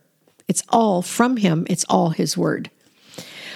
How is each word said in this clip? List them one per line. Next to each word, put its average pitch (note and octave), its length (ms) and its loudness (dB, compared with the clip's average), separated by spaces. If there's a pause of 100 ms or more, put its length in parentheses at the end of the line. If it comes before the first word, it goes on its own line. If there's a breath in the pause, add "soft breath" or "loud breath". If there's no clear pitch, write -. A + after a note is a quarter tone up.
(480)
It's - 220 -2
all G#3 320 4
from B3 360 0
him. F3 320 0
It's F#3 200 0
all F3+ 220 2
his D#3+ 260 -2
word. - 340 -2 (840 loud breath)